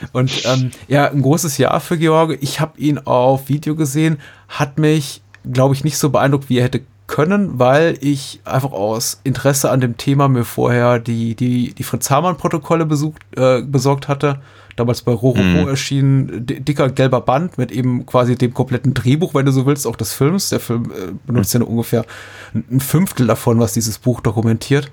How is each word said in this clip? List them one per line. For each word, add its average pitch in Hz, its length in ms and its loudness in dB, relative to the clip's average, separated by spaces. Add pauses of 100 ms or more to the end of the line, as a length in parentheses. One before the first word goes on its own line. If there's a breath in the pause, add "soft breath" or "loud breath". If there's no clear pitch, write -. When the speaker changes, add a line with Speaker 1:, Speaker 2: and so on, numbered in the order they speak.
(120)
Speaker 1:
Und, 131 340 -2
ähm, 127 240 0 (180 loud breath)
ja, 143 220 2
ein 143 140 0
großes 143 340 0
Jahr - 220 2
für - 180 -4
George. 160 420 2
Ich 139 200 -6
hab 151 180 -4
ihn 147 220 0
auf 127 500 0
Video 151 260 -2
gesehen, 156 440 0 (280 loud breath)
hat - 300 -6
mich, 151 460 0 (280)
glaub 131 220 4
ich, 135 100 -4
nicht 151 140 -2
so 147 140 0
beeindruckt, 139 360 2
wie 123 120 2
er 123 60 4
hätte 123 160 -2 (260)
können, 165 520 0
weil 143 400 4
ich 139 460 -4
einfach 131 260 -2
aus 110 540 -4
Interesse 139 440 0
an 131 120 2
dem 120 160 -2
Thema 139 320 2
mir 120 160 2
vorher 123 520 2
die, 117 380 -4
die, 123 380 -2
die - 100 -10
Fritz - 260 -6
Hamann-Protokolle 165 760 0
besucht, 156 360 -2 (140)
äh, 127 280 2
besorgt 139 440 0
hatte. 143 320 -2 (380 loud breath)
Damals 120 240 -2
bei 127 100 -2
Rororo 120 320 2
Speaker 2:
Mhm. 90 240 4
Speaker 1:
erschienen, 135 760 0
di-, 131 160 -6
dicker 143 260 0
gelber 131 320 2
Band 139 380 -2
mit 127 120 -2
eben 127 360 -2
quasi 123 320 2
dem 135 160 0
kompletten 127 400 -2
Drehbuch, 131 400 0
wenn 135 120 2
du 139 60 2
so 131 140 2
willst, 143 220 0
auch 117 100 -6
des - 160 -6
Films. 135 360 0
Der 117 120 -2
Film, 117 240 -4
äh, 87 260 -10 (160)
benutzt 117 260 0
ja 123 60 2
nur 117 100 -2
ungefähr 117 360 -2 (480 loud breath)
ein, - 180 -4
ein 131 80 2
Fünftel 147 480 0
davon, 113 320 2
was 113 140 2
dieses 113 260 -4
Buch 120 220 -2
dokumentiert. 113 720 0